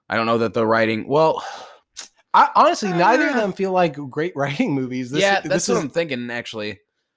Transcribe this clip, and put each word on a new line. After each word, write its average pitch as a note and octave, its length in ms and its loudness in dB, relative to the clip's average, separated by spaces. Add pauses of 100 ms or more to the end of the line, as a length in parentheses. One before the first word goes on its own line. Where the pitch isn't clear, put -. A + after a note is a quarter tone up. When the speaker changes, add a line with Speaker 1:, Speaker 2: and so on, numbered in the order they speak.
Speaker 1:
I G2 60 -2
don't A2+ 120 0
know A#2 120 2
that A2 140 -2
the A2+ 140 0
writing, A2 400 2
well, D#3 360 2 (920)
Speaker 2:
I, - 200 6
honestly, B3+ 340 4
neither G#3 400 4
of C#4 60 -2
Speaker 1:
Uh, A#3+ 60 2
Speaker 2:
them G3+ 120 -2
feel F#3+ 180 -4
like F3 240 2 (160)
great E3 220 -4
<laughs> - 20 -20
writing C#3+ 380 -2
movies. B2+ 360 -4
This, D#3 120 -2
Speaker 1:
yeah, G3 200 2
Speaker 2:
this D#3+ 80 -8
Speaker 1:
that's F#3 200 0
what A#3+ 80 2
Speaker 2:
is F#3+ 80 0
Speaker 1:
I'm B2+ 40 -8
thinking, B2+ 400 -4
actually. A2 500 -8 (380)